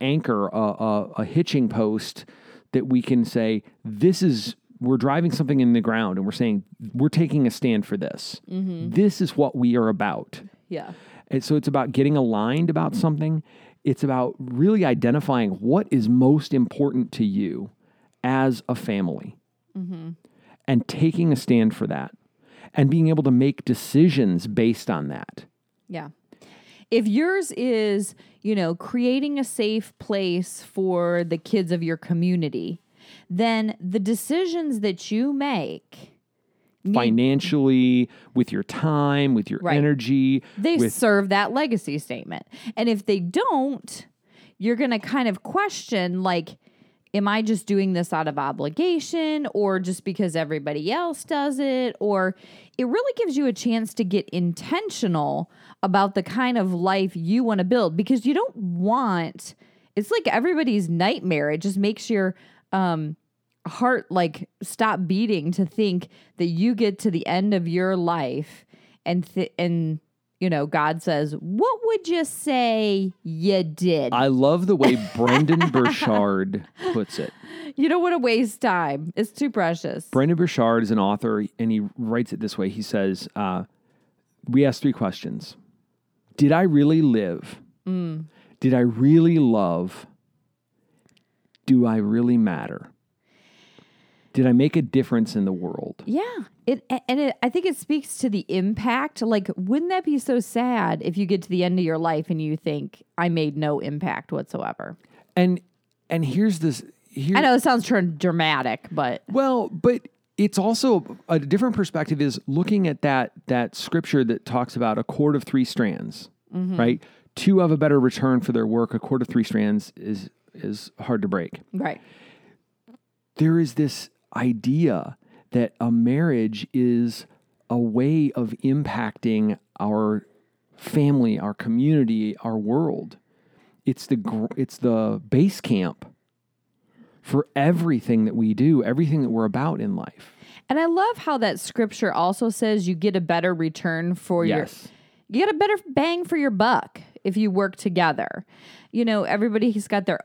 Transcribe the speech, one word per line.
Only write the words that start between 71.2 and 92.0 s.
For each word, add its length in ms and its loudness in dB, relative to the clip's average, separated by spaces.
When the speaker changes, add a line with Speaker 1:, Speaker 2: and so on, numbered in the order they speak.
Speaker 2:
"What 500 -2
would 240 -2
you 160 0
say 880 0
you 400 0
did?" 500 0
Speaker 1:
I 140 4
love 400 4
the 100 4
way 180 4
Speaker 2:
<laughs> 220 -6
Speaker 1:
Brendan 520 4
Burchard 960 0
puts 260 -4
it. 140 -8
Speaker 2:
You 140 2
don't 120 2
wanna 180 2
waste 420 0
time. 560 -2
It's 160 -2
too 160 -2
precious. 560 -2
Speaker 1:
Brendan 320 2
Burchard 460 2
is 80 0
an 80 2
author, 440 0
and 100 -2
he 120 0
writes 340 -4
it 80 -10
this 180 -6
way. 120 -2
He 120 -8
says, 540 -2
uh, 280 -4
we 180 4
ask 160 0
three 120 2
questions. 640 -8
"Did 160 6
I 80 4
really 400 4
live? 580 0
Speaker 2:
Mm. 400 -6
Speaker 1:
Did 120 4
I 60 4
really 600 6
love? 680 0
Do 200 6
I 120 2
really 400 2